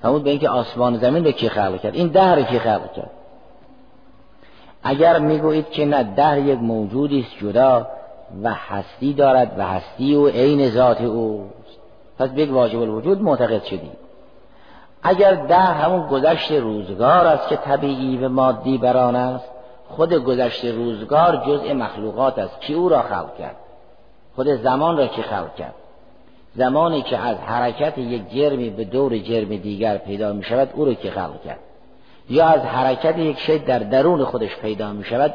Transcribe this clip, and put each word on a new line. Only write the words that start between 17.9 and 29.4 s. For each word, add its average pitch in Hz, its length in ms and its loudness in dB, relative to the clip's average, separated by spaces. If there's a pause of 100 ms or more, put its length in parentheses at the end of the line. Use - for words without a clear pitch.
و 131 120 -2
مادی 131 500 0
بر 123 180 2
آن 123 200 2
است، 127 320 -4 (400)
خود 165 260 0
گذشت 123 500 0
روزگار 120 840 0
جزء 143 280 -2
مخلوقات 110 640 -4
است، 95 220 -8
کی 147 140 -8
او 175 140 0
را 143 140 4
خلق 87 360 -8
کرد؟ 71 180 -14 (800)
خود 131 140 -2
زمان 135 480 0
را 135 100 2
کی 113 160 -8
خلق 90 320 -8
کرد؟ 67 200 -14 (840)
زمانی 147 460 0
که 117 160 -4
از 110 180 -4
حرکت 120 640 -4
یک 117 360 -8
جرمی 135 360 0
به 104 140 -8
دور 120 340 -2
جرم 107 300 -4